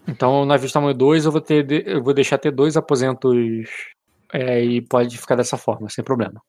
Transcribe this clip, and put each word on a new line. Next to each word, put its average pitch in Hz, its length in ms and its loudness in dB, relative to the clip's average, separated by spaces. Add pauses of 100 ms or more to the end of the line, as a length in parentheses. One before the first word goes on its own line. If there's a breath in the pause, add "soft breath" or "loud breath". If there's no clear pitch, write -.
Então, 131 340 0
o 139 40 0
navio 139 200 2
de 127 60 -8
tamanho 143 220 0
dois, 147 320 4
eu 156 60 0
vou 156 100 0
ter 151 200 2
de-, 143 240 -2
eu 175 160 -2
vou 135 120 2
deixar 135 240 2
ter 151 120 -2
dois 143 260 2
aposentos, 131 600 0 (960)
é, 123 320 0
e 120 160 0
pode 120 360 0
ficar 123 200 -2
dessa 120 200 -2
forma, 110 340 -12
sem - 120 -8
problema. 117 460 -4